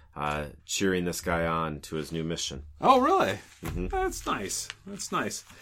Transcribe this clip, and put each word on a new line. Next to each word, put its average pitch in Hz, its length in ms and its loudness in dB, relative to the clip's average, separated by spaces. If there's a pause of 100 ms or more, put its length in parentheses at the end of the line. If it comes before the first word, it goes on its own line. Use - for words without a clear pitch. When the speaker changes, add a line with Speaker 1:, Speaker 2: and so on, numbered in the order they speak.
(140)
Speaker 1:
uh, 73 300 -2 (220)
cheering 92 380 2
this 87 160 -2
guy 82 260 2
on 80 340 0
to - 160 -8
his 78 160 -4
new 82 100 -2
mission. 78 400 -4 (180)
Speaker 2:
Oh, 254 200 8
really? 277 400 4 (240)
Speaker 1:
Mm-hmm. - 240 -4
Speaker 2:
That's 381 360 -2
nice. - 440 -4 (180)
That's 196 240 -10
nice. 127 320 -2 (180)